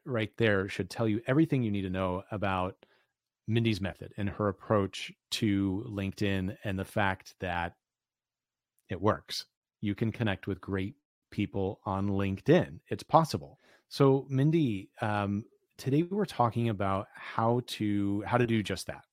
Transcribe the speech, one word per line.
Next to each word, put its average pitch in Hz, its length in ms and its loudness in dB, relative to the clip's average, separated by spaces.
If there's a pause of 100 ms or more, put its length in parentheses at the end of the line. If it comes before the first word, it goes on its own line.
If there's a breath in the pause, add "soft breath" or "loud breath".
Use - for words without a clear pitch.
right 113 320 -4
there 101 320 4
should 95 220 -6
tell 117 180 -2
you 107 180 0
everything 139 360 4
you 110 80 0
need 101 120 0
to 92 80 -2
know 92 400 -2
about 95 560 -4 (600 soft breath)
Mindy's 110 340 2
method - 360 -8
and 101 140 -2
her 104 180 0
approach - 640 0 (200)
to 98 560 0
LinkedIn 98 760 -2
and 95 140 -4
the 95 60 -2
fact - 560 -2
that 87 360 -4 (1120)
it 87 120 -8
works. - 460 -2 (340)
You 101 140 -2
can 110 180 -2
connect 104 340 -2
with 98 140 -6
great 95 360 -4 (340)
people 98 540 -2
on 98 240 -2
LinkedIn. 98 800 2
It's 110 140 -8
possible. - 580 0 (280 soft breath)
So 139 400 4
Mindy, 135 640 0 (100)
um, 104 440 -2 (320)
today 143 260 2
we 180 140 -4
were 208 100 0
talking 117 420 2
about 98 460 0
how 120 520 0
to, 101 560 0
how 120 160 2
to 123 80 2
do 113 160 2
just 95 240 -4
that. 71 260 -10